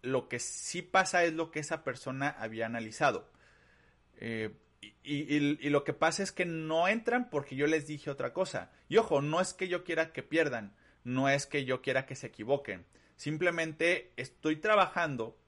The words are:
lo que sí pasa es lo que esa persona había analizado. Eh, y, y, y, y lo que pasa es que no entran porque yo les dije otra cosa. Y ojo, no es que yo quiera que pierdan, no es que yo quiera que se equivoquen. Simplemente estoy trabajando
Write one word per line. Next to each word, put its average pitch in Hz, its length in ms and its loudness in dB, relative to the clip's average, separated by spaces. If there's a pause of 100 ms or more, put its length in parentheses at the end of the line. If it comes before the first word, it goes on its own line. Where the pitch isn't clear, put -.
lo 127 280 -2
que 120 100 -4
sí - 420 -6
pasa 180 440 2
es 165 80 0
lo 160 180 -4
que 156 80 -4
esa 151 240 -6
persona 135 460 -4
había 110 360 -4
analizado. 113 640 0 (840)
Eh, 110 400 -6 (240)
y, 107 240 -20
y, 147 340 -2
y, 147 220 2
y 147 100 -2
lo 143 140 4
que - 80 -2
pasa 165 320 0
es - 80 -4
que 180 140 -2
no 160 420 0
entran 233 420 0
porque 139 280 -4
yo 143 100 2
les 156 200 2
dije 147 220 -8
otra 127 220 -4
cosa. 175 400 -4 (160)
Y 165 80 -2
ojo, 185 260 6
no 156 200 2
es 185 120 -2
que 185 140 -6
yo 175 160 -4
quiera 165 300 -2
que 147 100 -8
pierdan, 127 500 0 (320)
no 131 220 2
es 143 180 4
que 139 200 -2
yo 127 160 0
quiera 131 240 2
que 135 100 -10
se 131 120 -12
equivoquen. 110 580 -2 (320)
Simplemente 165 1000 0
estoy 156 400 -2
trabajando 165 840 2 (100)